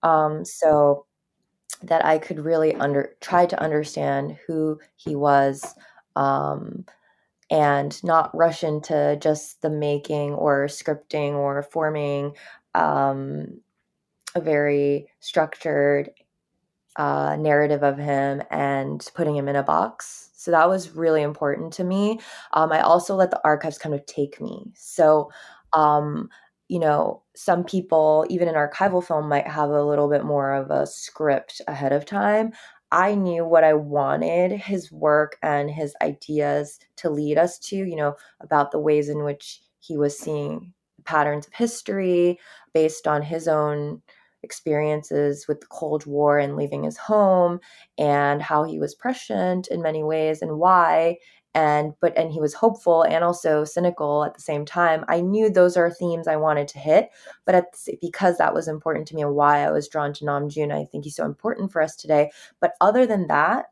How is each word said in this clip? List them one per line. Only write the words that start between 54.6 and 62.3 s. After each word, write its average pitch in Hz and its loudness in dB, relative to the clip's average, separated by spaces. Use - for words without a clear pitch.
time. 160 0
I 170 2
knew 208 2
those 180 6
are 175 4
themes 170 -4
I 160 0
wanted 147 0
to 139 -18
hit, 156 4
but 185 4
at 175 2
the - -12
s-, - -8
because 175 0
that - 2
was 160 -2
important 156 -4
to 160 -14
me 151 -4
and 143 0
why 147 4
I 151 2
was 151 -2
drawn 147 -4
to 151 -14
Namjoon, 147 -4
I 151 -4
think 147 -12
he's 147 -12
so 160 -4
important 190 -6
for 165 0
us 156 -2
today. 147 2